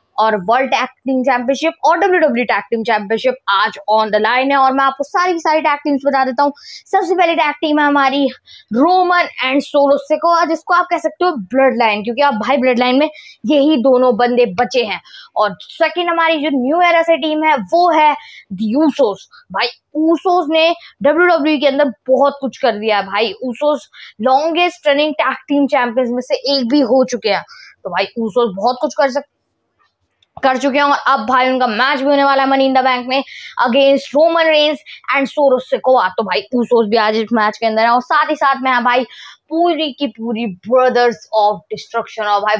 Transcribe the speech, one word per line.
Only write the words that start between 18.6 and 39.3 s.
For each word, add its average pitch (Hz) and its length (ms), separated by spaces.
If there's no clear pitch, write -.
Usos। 226 420
भाई 214 160
Usos 339 440
ने 320 200
डब्ल्यूडब्ल्यूई 311 560
के 285 80
अंदर 277 260
बहुत 277 320
कुछ 269 160
कर 220 220
दिया 214 180
है 190 100
भाई। 208 260
Usos 262 440
लॉन्गेस्ट 311 680
रनिंग 294 280
टैग 269 200
टीम 285 200
चैंपियंस 247 440
में 247 120
से 262 180
एक 254 180
भी 294 120
हो 254 280
चुके 214 180
हैं, 175 140
तो 190 60
भाई 180 300
Usos 220 360
बहुत 240 260
कुछ 294 160
कर 277 140
सक-, 285 180
कर 262 200
चुके 262 200
हैं। 285 60
और 285 140
अब 240 200
भाई 262 220
उनका 254 180
मैच 254 320
भी 269 60
होने 277 180
वाला 277 200
है 277 60
Money 269 180
in 269 80
the 262 80
Bank 247 240
में 269 160
against 277 500
Roman 330 340
Reigns 302 320
and 277 140
Solo 269 340
Sikoa। 247 440
तो 226 60
भाई 190 180
Usos 233 340
भी 226 80
आज 214 180
इस 220 180
मैच 214 240
के 233 80
अंदर 220 160
हैं 233 80
और 240 120
साथ 302 280
ही 302 60
साथ 269 280
में 262 80
है 247 120
भाई 247 200